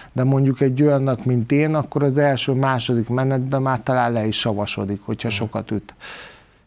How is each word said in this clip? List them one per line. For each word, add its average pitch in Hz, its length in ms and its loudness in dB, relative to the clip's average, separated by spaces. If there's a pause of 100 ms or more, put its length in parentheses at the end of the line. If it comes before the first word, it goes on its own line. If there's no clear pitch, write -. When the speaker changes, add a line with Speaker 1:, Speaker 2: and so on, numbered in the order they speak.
(120)
Speaker 1:
de - 120 0
mondjuk 135 360 2
egy 131 220 2
olyannak, 135 420 2
mint 123 280 0
én, 151 220 2
akkor 147 280 -2
az 135 160 2
első, 139 340 2
második 127 560 0
menetben 131 540 0
már 131 200 -2
talán 123 300 0
le 113 140 0
is 107 120 -2
savasodik, 104 640 -2
hogyha 110 240 -6
Speaker 2:
Mhm. 110 80 -4
Speaker 1:
sokat 104 340 -6
üt, - 240 -6 (720)